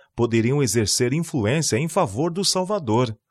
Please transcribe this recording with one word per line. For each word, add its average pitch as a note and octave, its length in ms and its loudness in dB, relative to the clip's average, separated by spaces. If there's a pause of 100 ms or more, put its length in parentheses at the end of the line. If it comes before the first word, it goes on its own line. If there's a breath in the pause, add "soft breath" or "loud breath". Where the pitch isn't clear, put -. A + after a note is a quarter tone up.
(160 loud breath)
poderiam A#2 480 2
exercer A#2 500 0
influência C#3+ 640 0
em D#3 100 -2
favor D#3+ 460 0
do F#3+ 100 -4
Salvador. C#3 720 0 (160)